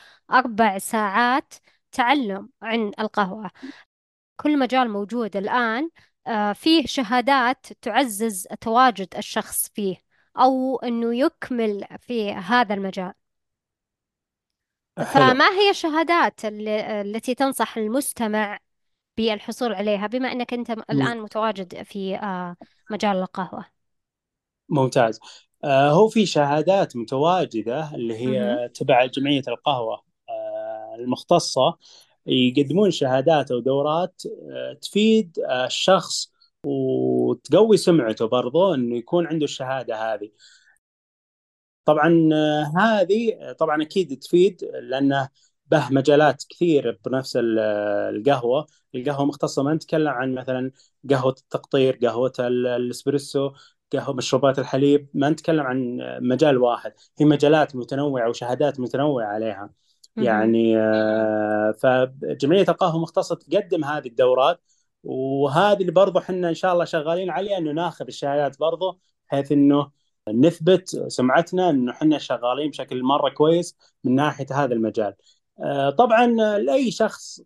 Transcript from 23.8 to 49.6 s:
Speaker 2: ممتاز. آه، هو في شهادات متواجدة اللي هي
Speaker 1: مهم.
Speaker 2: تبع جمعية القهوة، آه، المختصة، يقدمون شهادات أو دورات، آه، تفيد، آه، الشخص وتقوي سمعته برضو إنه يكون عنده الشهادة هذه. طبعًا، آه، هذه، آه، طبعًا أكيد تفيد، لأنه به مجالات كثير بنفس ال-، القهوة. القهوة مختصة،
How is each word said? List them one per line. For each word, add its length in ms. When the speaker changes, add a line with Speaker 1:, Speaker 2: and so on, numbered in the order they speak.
Speaker 2:
ممتاز. 520
آه، 260
هو 180
في 180
شهادات 680
متواجدة 1000
اللي 220
هي 400
Speaker 1:
مهم. 100
Speaker 2:
تبع 400
جمعية 420
القهوة، 540
آه، 720
المختصة، 800
يقدمون 640
شهادات 600
أو 80
دورات، 640
آه، 220
تفيد، 560
آه، 180
الشخص 640
وتقوي 1120
سمعته 500
برضو 480
إنه 220
يكون 300
عنده 180
الشهادة 720
هذه. 160
طبعًا، 480
آه، 460
هذه، 640
آه، 120
طبعًا 300
أكيد 360
تفيد، 460
لأنه 640
به 240
مجالات 600
كثير 560
بنفس 300
ال-، 220
القهوة. 500
القهوة 320
مختصة، 360